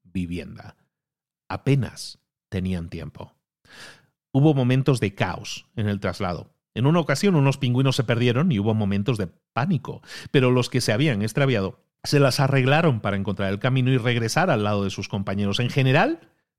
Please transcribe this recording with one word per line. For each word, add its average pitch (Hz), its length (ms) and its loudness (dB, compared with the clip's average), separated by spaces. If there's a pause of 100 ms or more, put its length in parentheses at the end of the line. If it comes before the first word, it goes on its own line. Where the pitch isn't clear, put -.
vivienda. 87 720 -10 (720)
Apenas 120 680 -2 (300)
tenían 92 400 -4
tiempo. - 460 -14 (1000)
Hubo 143 220 4
momentos 131 460 2
de 101 140 -2
caos - 520 -6 (100)
en 107 120 -2
el 101 120 -2
traslado. 90 540 -6 (200)
En 120 120 0
una 165 140 4
ocasión, 165 340 2
unos 139 220 2
pingüinos 127 400 0
se 120 80 0
perdieron 123 480 2
y 104 60 2
hubo 107 160 2
momentos 101 420 0
de 92 120 -4 (260)
pánico, 147 480 -2 (280)
pero 127 200 4
los 123 180 2
que 127 120 -2
se 117 120 0
habían 113 300 0
extraviado 110 580 -2 (240)
se 143 160 2
las 135 180 4
arreglaron 135 600 2
para 101 160 -2
encontrar 98 360 -2
el 101 60 -4
camino 127 320 0
y 131 80 2
regresar 120 520 0
al 113 140 2
lado 104 200 0
de 95 60 -2
sus 98 180 -8
compañeros. 101 520 -4
En 120 100 -2
general, 156 500 2 (380)